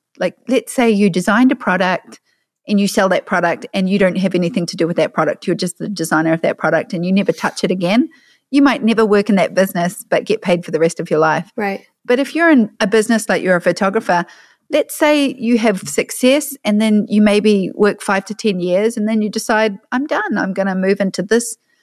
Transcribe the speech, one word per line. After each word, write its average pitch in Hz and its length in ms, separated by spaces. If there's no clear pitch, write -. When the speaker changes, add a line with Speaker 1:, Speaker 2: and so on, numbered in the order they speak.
Speaker 1:
like, 180 180
let's - 260
say 240 160
you 202 220
designed 214 400
a 277 40
product 185 640
and 208 120
you 202 80
sell 190 220
that - 180
product 170 480
and 190 120
you 196 120
don't 185 180
have 190 160
anything 170 320
to - 100
do 165 120
with 170 100
that 156 160
product, - 320
you're 180 100
just - 220
the 160 100
designer 160 460
of 165 80
that - 160
product 160 360
and 175 120
you 185 80
never 202 180
touch - 320
it 185 60
again, 190 400
you 277 140
might 269 200
never 220 220
work 202 240
in 202 60
that 180 180
business 180 560
but 170 160
get - 160
paid 175 240
for 175 60
the 160 80
rest 165 200
of 165 120
your 156 80
life. 156 360
Speaker 2:
Right. 202 300
Speaker 1:
But 247 120
if 269 160
you're 330 160
in 247 300
a 220 80
business, 220 420
like, 185 140
you're 180 140
a 170 40
photographer, 185 640
let's 294 240
say 294 420
you 233 220
have 208 220
success - 840
and 208 180
then 214 260
you 208 140
maybe 208 540
work 202 260
five 202 240
to 220 80
ten 202 260
years 190 380
and 208 100
then 220 140
you 214 80
decide, 220 480
"I'm 262 160
done, 359 280
I'm 190 180
gonna 190 200
move 190 280
into 190 200
this." 226 340